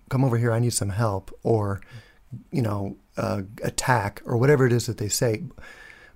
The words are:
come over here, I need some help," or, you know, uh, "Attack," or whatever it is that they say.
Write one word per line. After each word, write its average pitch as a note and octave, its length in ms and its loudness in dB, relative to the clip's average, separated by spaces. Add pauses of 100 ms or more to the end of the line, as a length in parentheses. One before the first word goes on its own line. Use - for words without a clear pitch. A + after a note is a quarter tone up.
come C3 140 2
over A#2 140 2
here, A#2 140 2
I A2+ 80 2
need A#2+ 140 2
some G2 160 -2
help," G2 540 -2
or, G#2 380 0 (720)
you D3+ 100 0
know, G2+ 360 -4 (200)
uh, G#2 260 -2 (200)
"Attack," - 640 0
or C3 100 -2
whatever C3 300 6
it A#2+ 80 4
is A#2+ 140 0
that A2 100 -6
they G2+ 120 -4
say. A2+ 340 0 (720)